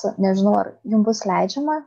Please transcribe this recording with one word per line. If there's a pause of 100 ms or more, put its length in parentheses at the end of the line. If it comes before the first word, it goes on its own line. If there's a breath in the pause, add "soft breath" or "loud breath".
(140)
nežinau,
ar (100)
jums
bus
leidžiama